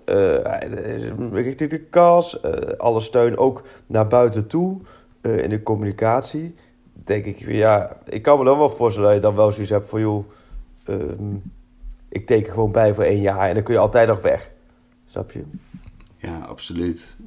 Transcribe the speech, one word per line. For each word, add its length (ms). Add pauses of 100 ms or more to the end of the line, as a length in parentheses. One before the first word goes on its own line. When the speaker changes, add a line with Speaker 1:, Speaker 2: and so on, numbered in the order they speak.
Speaker 1:
eh, 100 (280)
hij, 240 (160)
eh, 280 (200)
richting 380
de 100
kas, 640
eh, 100 (260)
alle 240
steun 360
ook 260 (240)
naar 200
buiten 400
toe, 300 (440)
eh, 220
in 60
de 140
communicatie. 920 (380)
Denk 320
ik, 140
ja... 680
Ik 160
kan 160
me 80
dan 120
wel 120
voorstellen 400
dat 80
je 60
dan 120
wel 160
zoiets 200
hebt 180
van, 100
joh, 260 (600)
ehm, 500 (760)
ik 160
teken 280
gewoon 180
bij 220
voor 100
één 180
jaar 260
en 60
dan 100
kun 100
je 60
altijd 280
nog 140
weg. 300 (540)
Snap 260
je? 120 (760)
Speaker 2:
Ja, 200 (100)
absoluut. 800